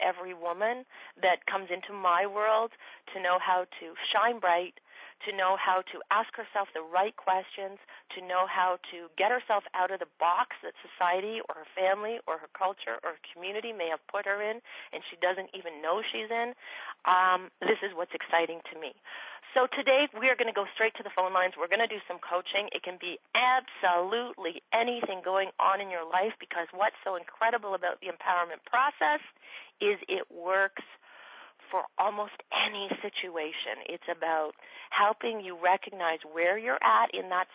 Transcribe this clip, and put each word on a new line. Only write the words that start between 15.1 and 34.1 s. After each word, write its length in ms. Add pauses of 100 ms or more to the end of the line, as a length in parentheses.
she 80
doesn't 320
even 320
know 160
she's 320
in. 240 (480)
Um, 560
this 240
is 80
what's 240
exciting 560
to 80
me. 160 (560)
So 220
today 320 (100)
we 140
are 80
gonna 180
go 160
straight 240
to 80
the 80
phone 220
lines. 240
We're 100
gonna 220
do 180
some 140
coaching. 500
It 140
can 100
be 220 (180)
absolutely 1300 (100)
anything 480
going 380
on 240
in 80
your 160
life, 340
because 320
what's 320
so 120
incredible 580
about 260
the 80
empowerment 560
process 560 (600)
is 160 (100)
it 220
works 540 (840)
for 120 (160)
almost 400 (160)
any 340 (140)
situation. 880
It's 200